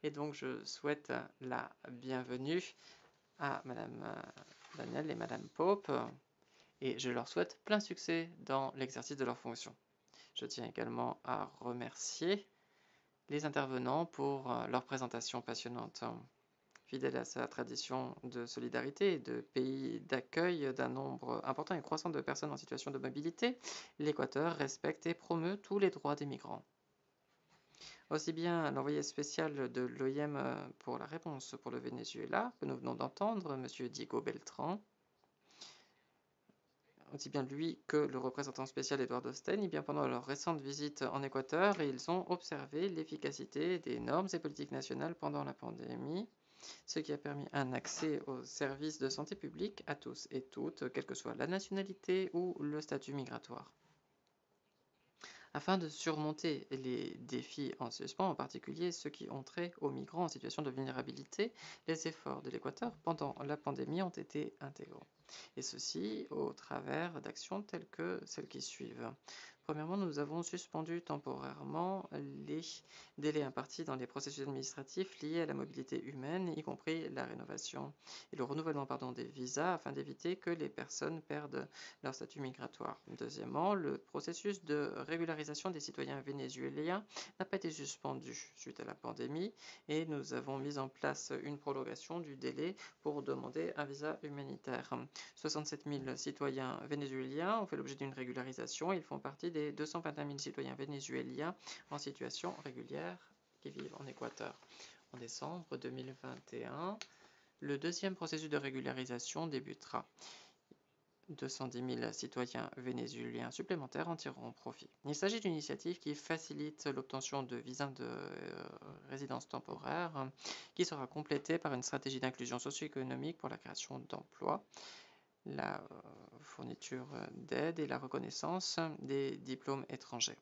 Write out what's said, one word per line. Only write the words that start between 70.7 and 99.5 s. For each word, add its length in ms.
temporairement 1120
les 480
délais 260
impartis 400
dans 140
les 100
processus 360
administratifs 760
liés 220
à 40
la 80
mobilité 520
humaine, 500
y 80
compris 460
la 160
rénovation 680
et 60
le 80
renouvellement, 400
pardon, 260
des 140
visas, 480
afin 180
d'éviter 460
que 140
les 180
personnes 520
perdent 460
leur 140
statut 240
migratoire. 680
Deuxièmement, 640
le 240
processus 680
de 360
régularisation 680
des 120
citoyens 400
vénézuéliens 840
n'a 80
pas 120
été 120
suspendu 880
suite 240
à 60
la 100
pandémie 580
et 160
nous 280
avons 260
mis 180
en 100
place 460
une 140
prolongation 640
du 160
délai 400
pour 200
demander 540
un 80
visa 400
humanitaire. 720
Soixante-sept 520
mille 300
citoyens 680
vénézuéliens 720
ont 60
fait 100
l'objet 200
d'une 180
régularisation. 800
Ils 80
font 180
partie 320